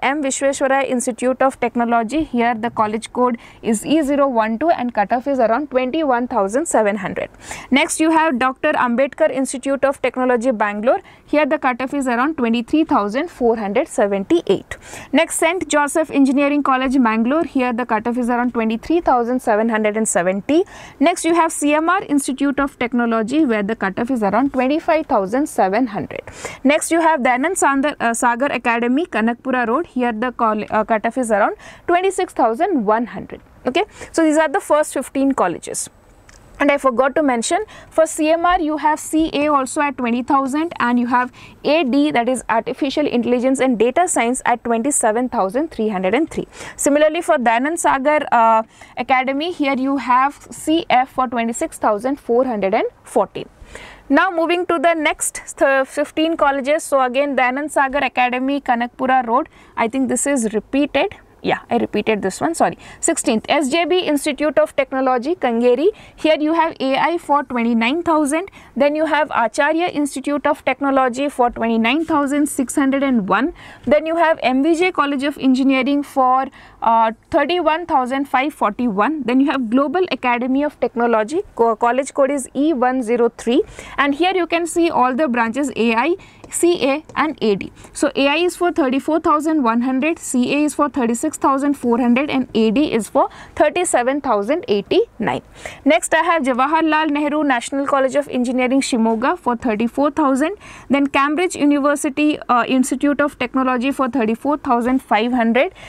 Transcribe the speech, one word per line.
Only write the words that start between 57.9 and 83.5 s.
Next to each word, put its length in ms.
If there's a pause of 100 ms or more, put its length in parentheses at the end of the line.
Academy, 560
Kanakpura 640
Road. 220 (300)
I 100
think 220
this 160
is 260
repeated. 680 (220)
Yeah, 180 (100)
I 80
repeated 420
this 180
one, 160
sorry. 220 (240)
Sixteenth, 480
S 220
J 160
B 140
Institute 580
of 180
Technology, 580
Kangeri. 520 (280)
Here 240
you 140
have 280
A 180
I 180
for 280
twenty-nine 580
thousand. 480 (260)
Then 180
you 120
have 240
Acharya 580
Institute 580
of 200
Technology 640
for 180
twenty-nine 560
thousand 420
six 300
hundred 260
and 240
one. 280 (320)
Then 180
you 120
have 260
M 200
V 200
J 100
College 320
of 140
Engineering 640
for, 420 (380)
uh, 300 (180)
thirty-one 560
thousand 400
five 260
forty-one. 720
Then 180
you 100
have 200
Global 400
Academy 520
of 160
Technology, 640 (140)
co-, 200
college 380
code 200
is 220
E 200
one 280
zero 280
three. 320 (340)